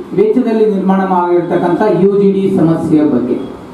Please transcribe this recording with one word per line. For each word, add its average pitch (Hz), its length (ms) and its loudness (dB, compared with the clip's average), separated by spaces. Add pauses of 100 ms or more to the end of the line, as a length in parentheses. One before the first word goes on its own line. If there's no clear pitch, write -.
(160)
ವೆಚ್ಚದಲ್ಲಿ 220 500 2
ನಿರ್ಮಾಣವಾಗಿರ್ತಕ್ಕಂಥ 180 1160 0 (200)
ಯು 196 200 2
ಜಿ 196 100 4
ಡಿ 190 260 0
ಸಮಸ್ಯೆಯ 160 460 2
ಬಗ್ಗೆ, 123 320 0 (380)